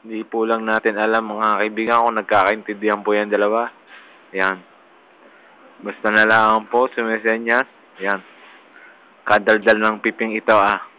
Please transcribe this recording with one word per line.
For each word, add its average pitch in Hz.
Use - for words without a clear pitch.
Hindi 110
po 113
lang 113
natin 110
alam, 110
mga 107
kaibigan, 113
kung 113
nagkakaintindihan 104
po 104
yan 104
dalawa. 104
Yan. 95
Basta 101
na 107
lang 110
po, 123
sumisenyas. 113
Yan. 98
Kadaldal 107
ng 107
piping 113
ito, 110
ah. 101